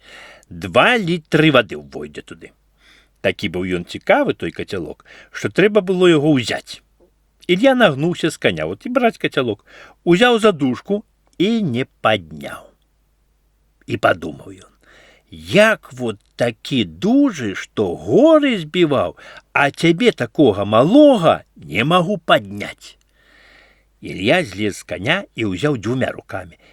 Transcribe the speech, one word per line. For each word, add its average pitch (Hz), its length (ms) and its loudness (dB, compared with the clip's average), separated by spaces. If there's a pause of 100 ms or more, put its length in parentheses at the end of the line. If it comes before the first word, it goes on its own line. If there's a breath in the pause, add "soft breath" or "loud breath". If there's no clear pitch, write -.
(520 loud breath)
Два 120 480 0
літры 160 560 0
вады 107 240 0
ўвойдзе 73 480 -16
туды. 80 240 -20 (720 soft breath)
Такі 92 320 -4
быў 90 240 -6
ён 87 80 -12
цікавы, 220 480 0
той 85 160 -10
кацялок, - 560 -12 (240 loud breath)
што - 160 -8
трэба 208 320 2
было 185 320 2
яго 151 240 2
ўзяць. - 480 -6 (640)
Ілья 240 320 2
нагнуўся 165 560 0
з - 80 -18
каня, 82 240 -2
от 90 200 -10
і 240 40 -10
браць 247 320 0
кацялок. 127 440 -4 (360 loud breath)
Узяў 214 400 4
за 220 100 6
дужку 143 540 -4 (320)
і 214 240 0
не 131 240 -4 (160)
падняў. 80 720 -6 (1120)
І 117 160 -6
падумаў 87 480 -4
ён: - 220 -20 (580 soft breath)
"Як 131 640 -2
вот 120 240 -8 (240)
такі 120 440 -4
дужы, 143 680 0
што - 400 -6
горы 254 640 4
збіваў, 151 600 -2 (360 loud breath)
а 139 160 2
цябе 170 400 0
такога 117 560 0
малога 165 800 4 (100)
не 85 300 -4
магу 180 320 0
падняць". 101 800 -4 (1040 soft breath)
Ілья 104 400 -2
злез 101 400 -6
з - 80 -20
каня 98 280 -4 (200)
і 110 160 -4
ўзяў 143 240 -2
дзвюма 120 360 -4
рукамі. - 440 -14 (160 soft breath)